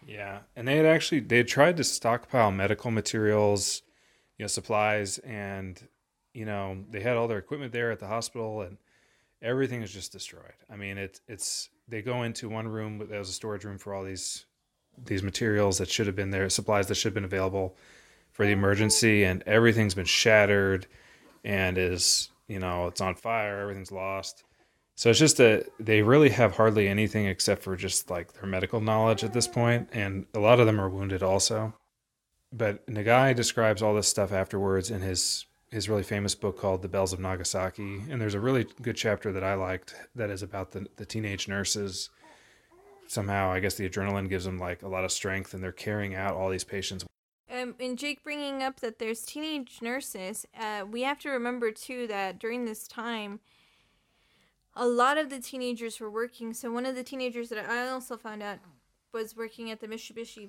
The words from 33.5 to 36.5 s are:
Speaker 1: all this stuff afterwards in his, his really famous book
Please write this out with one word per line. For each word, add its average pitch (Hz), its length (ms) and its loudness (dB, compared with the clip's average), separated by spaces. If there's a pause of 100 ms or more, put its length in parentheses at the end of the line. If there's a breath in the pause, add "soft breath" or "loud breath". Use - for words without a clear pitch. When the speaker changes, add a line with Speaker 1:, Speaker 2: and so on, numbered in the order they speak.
Speaker 1:
all 107 140 4
this 104 140 2
stuff 101 240 0
afterwards 95 580 0
in 101 100 -6
his, 92 460 -2 (240)
his 104 180 -6
really 104 140 0
famous 101 320 -2
book 98 240 -4